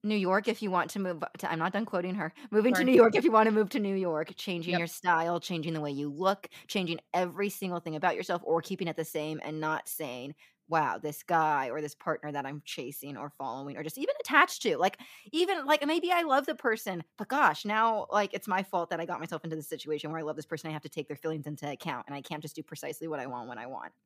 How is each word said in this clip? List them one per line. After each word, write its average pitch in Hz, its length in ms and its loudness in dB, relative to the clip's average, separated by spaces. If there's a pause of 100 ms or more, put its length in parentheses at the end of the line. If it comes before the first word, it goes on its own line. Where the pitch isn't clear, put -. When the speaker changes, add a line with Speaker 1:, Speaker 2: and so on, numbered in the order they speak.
Speaker 1:
New 214 120 2
York 196 320 4
if 214 140 -2
you 202 80 0
want 175 220 2
to 208 80 -4
move 175 220 -2 (160)
to, 165 120 -4
I'm 160 100 0
not 175 120 0
done 214 140 -2
quoting 185 300 -2
her. 170 180 -4 (160)
"Moving 214 240 6
to 339 100 2
Speaker 2:
Sorry. - 20 4
Speaker 1:
New 262 60 6
York 233 240 10
if 240 80 2
you 311 80 6
wanna 220 200 8
move 214 180 4
to 247 100 -2
New 196 160 0
York, 170 400 -2
changing 175 400 -2
Speaker 2:
Yep. 170 40 2
Speaker 1:
your 170 80 -2
style, 170 520 2
changing 165 340 -4
the 156 60 -2
way 147 120 -2
you 143 180 -4
look, 185 380 0 (200)
changing 175 320 -2 (140)
every 180 360 0
single 175 300 -6
thing 156 160 -6
about 160 200 2
yourself, 185 280 -2
or 165 180 2
keeping 180 260 -4
it 156 80 -4
the 160 80 -4
same 151 400 -6
and 156 160 -6
not 156 280 -2
saying, 135 460 -8 (340)
'Wow, 147 300 0
this 147 240 -6
guy 156 480 2
or 147 120 -4
this 147 120 -8
partner 151 380 -6
that 139 140 -4
I'm 143 180 -10
chasing 139 520 -10
or 139 140 -10
following 135 460 -8
or 156 80 -8
just 156 140 -8
even 392 220 -2
attached - 420 4
to,'" 175 160 4
like, 185 200 2 (340)
even, 339 340 2
like, 302 200 4
maybe 339 260 2
I 349 100 4
love 285 240 4
the 311 100 -2
person, 214 480 -2 (140)
but 202 100 -8
gosh, 247 380 4
now, 220 440 2
like, 202 240 2
it's 202 140 -6
my 190 160 2
fault 170 260 -2
that 165 100 -2
I 170 60 -4
got 175 140 -4
myself 165 240 -6
into 160 120 -4
this 151 120 -8
situation 151 420 -4
where 160 100 -4
I 151 40 -6
love 147 120 -4
this 156 100 -10
person, 160 240 -8
I - 40 -4
have 147 80 -8
to 151 80 -14
take 151 180 -8
their 143 80 -8
feelings 160 300 -6
into 147 240 -8
account, 135 380 -8
and 143 80 -10
I 135 60 -10
can't 156 200 -8
just 156 140 -10
do 156 80 -10
precisely 156 440 -10
what 151 120 -4
I 127 80 -6
want 123 200 -8
when 120 100 -12
I 117 80 -12
want. 127 260 -14 (120)